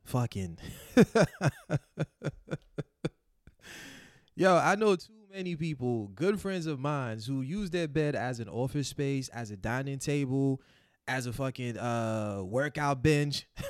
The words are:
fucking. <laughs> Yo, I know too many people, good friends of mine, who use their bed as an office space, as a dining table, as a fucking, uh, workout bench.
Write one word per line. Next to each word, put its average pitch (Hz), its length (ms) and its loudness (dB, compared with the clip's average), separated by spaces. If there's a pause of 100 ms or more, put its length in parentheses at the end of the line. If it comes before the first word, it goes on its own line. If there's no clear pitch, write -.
fucking. 98 540 -2 (380)
<laughs> 247 120 10 (3250)
Yo, 180 200 6
I 160 200 6
know 208 200 4
too 175 180 -6 (200)
many 185 220 -4
people, 127 580 -2
good 180 260 2
friends 185 280 -4
of 147 120 -4
mine, 131 460 -2
who 135 160 -2
use 175 300 -4
their 170 160 0
bed 147 280 0
as 117 240 -2
an 113 100 -8
office 131 400 -2
space, 139 400 -2
as 117 200 -8
a 104 80 -10
dining 135 400 -4
table, 135 640 2 (460)
as 131 180 -2
a 120 80 -4
fucking, 123 440 -4
uh, 110 680 0
workout 139 580 0
bench. 147 460 4 (220)